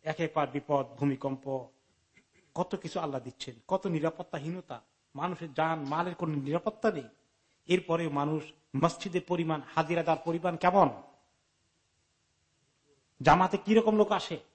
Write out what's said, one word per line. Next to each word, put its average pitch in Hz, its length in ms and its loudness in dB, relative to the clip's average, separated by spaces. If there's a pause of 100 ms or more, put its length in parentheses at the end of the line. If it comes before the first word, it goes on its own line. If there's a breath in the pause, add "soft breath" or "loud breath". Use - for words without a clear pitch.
এক 156 160 -6
একবার 156 280 0
বিপদ, 139 380 -2 (120)
ভূমিকম্প, 135 680 -4 (880)
কত 180 200 -4
কিছু 180 240 -6
আল্লাহ 143 220 -4
দিচ্ছেন, 120 340 -14 (120)
কত 190 200 -2
নিরাপত্তাহীনতা, 160 960 -6 (340)
মানুষের 165 380 -6
জান 160 260 0
মালের 160 360 -2
কোন 160 200 -2
নিরাপত্তা 165 560 -2
নেই। 151 120 -6 (640)
এরপরে 170 420 0
মানুষ, 147 340 -2 (400)
মসজিদের 170 440 0
পরিমাণ, 160 340 -2 (140)
হাজিরাদার 165 500 2
পরিমাণ 170 300 -2
কেমন, 180 340 6 (2250)
জামাতে 180 360 6
কিরকম 214 400 4
লোক 214 140 4
আসে? 180 260 -4 (180)